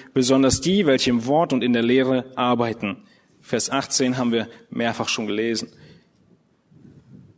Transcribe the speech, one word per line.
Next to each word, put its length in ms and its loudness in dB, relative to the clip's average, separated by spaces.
besonders 480 4
die, 240 2
welche 240 2
im 160 0
Wort 260 0
und 100 0
in 120 2
der 80 2
Lehre 420 2
arbeiten.“ 680 -2
Vers 260 -4
achtzehn 480 -2
haben 160 -2
wir 160 -2
mehrfach 400 -4
schon 160 -4
gelesen. 420 -4